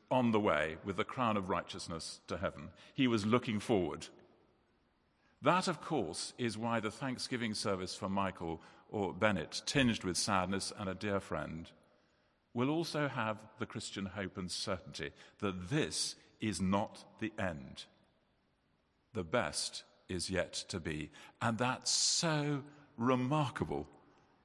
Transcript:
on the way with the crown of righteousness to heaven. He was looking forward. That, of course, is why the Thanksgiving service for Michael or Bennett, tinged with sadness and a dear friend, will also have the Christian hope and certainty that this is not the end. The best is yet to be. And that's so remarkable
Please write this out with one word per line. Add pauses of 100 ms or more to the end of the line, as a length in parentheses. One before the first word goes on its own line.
on
the
way
with
the
crown
of
righteousness
to
heaven. (240)
He
was
looking
forward. (1300)
That,
of
course,
is
why
the
Thanksgiving
service
for
Michael (280)
or
Bennett,
tinged
with
sadness
and
a
dear
friend, (800)
will
also
have (200)
the
Christian
hope
and
certainty (280)
that
this (260)
is
not (160)
the
end. (1300)
The
best (260)
is
yet (160)
to
be. (320)
And
that's
so (340)
remarkable (580)